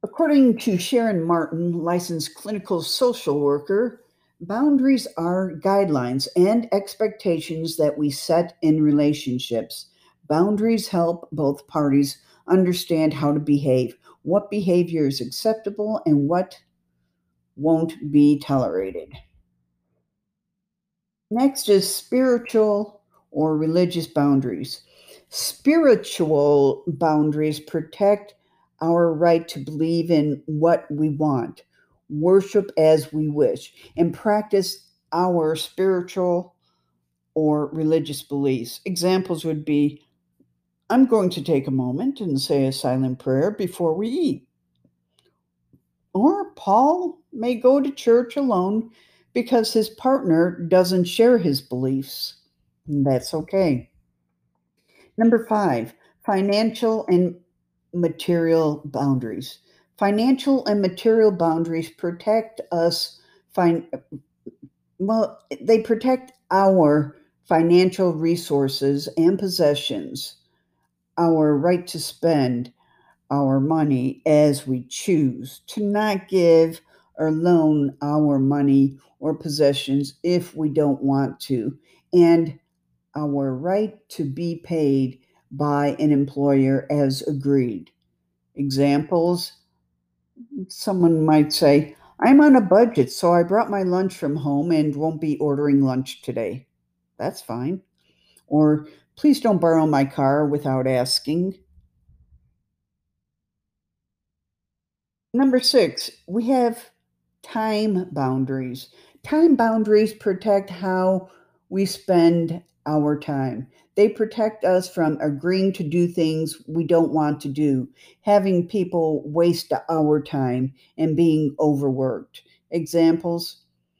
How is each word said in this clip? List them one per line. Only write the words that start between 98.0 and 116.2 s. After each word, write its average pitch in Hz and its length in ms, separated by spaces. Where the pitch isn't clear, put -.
Or, 151 400
"Please 294 240
don't 202 220
borrow 165 240
my 143 200
car 139 420
without 135 400
asking." 147 640
Number 254 240
six, 226 500
we 220 180
have 240 440
time 214 680
boundaries. 131 800
Time 311 340
boundaries 220 600
protect 196 560
how 185 580
we 196 160
spend 170 800
our 147 320
time. 135 480
They 208 140
protect 220 560
us 185 240
from 156 320
agreeing 175 520
to 180 140
do 175 200
things 160 600